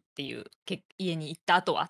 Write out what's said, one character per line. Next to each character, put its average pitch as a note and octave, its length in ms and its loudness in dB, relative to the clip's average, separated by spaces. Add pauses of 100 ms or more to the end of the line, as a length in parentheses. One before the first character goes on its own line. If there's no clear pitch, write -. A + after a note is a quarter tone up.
(160)
て C#3 80 -6
い B2 140 -8
う、 G#2 80 -12 (200)
け、 F3+ 180 -6 (140)
家 F3+ 180 0
に D#3 140 -4
行 E3 100 -10
っ - 40 -20
た F3+ 120 6
後 F#3 180 4
は - 120 2
っ - 40 -18